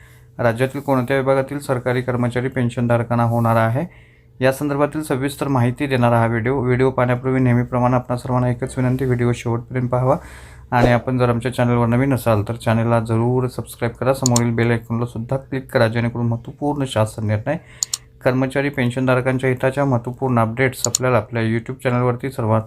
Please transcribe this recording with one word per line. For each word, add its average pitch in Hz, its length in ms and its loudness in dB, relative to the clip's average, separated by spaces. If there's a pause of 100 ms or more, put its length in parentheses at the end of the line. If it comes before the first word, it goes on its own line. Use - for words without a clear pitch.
(400)
राज्यातील 123 420 0
कोणत्या 135 360 0
विभागातील 135 420 0
सरकारी 123 420 -2
कर्मचारी 123 460 -2
पेन्शनधारकांना 120 760 0
होणार 117 320 2
आहे, 113 560 -2 (300)
या 131 100 4
संदर्भातील 147 520 -2
सविस्तर 139 440 -2
माहिती 123 400 0
देणारा 120 320 2
हा 117 60 2
व्हिडिओ. 117 360 0
व्हिडिओ 127 300 2
पाहण्यापूर्वी 127 480 0
नेहमीप्रमाणे 123 560 2
आपणा 123 220 -2
सर्वांना 123 320 0
एकच 123 280 -4
विनंती, 131 280 0
व्हिडिओ 123 260 2
शेवटपर्यंत 120 580 -4
पाहावा 127 280 2 (540)
आणि 123 200 4
आपण 120 260 2
जर 123 120 2
आमच्या 120 240 -2
चॅनलवर 120 340 2
नवीन 127 260 2
असाल 107 340 2
तर 113 80 -4
चॅनलला 113 440 2
जरूर 117 480 0
सबस्क्राईब 117 460 -6
करा, 127 200 0
समोरील 120 400 0
बेल 117 180 2
आयकॉनला 113 340 -2
सुद्धा 120 320 -6
क्लिक 131 340 -10
करा, 117 160 4
जेणेकरून 117 400 -2
महत्त्वपूर्ण 139 580 -4
शासन 107 420 -2
निर्णय, 107 300 -2 (640)
कर्मचारी 131 480 0
पेन्शनधारकांच्या 131 800 0
हिताच्या 135 360 0
महत्त्वपूर्ण 127 540 0
अपडेट्स 117 480 0
आपल्याला 127 300 0
आपल्या 113 260 -2
YouTube 113 400 -4
चॅनलवरती 123 480 0
सर्वात 110 360 0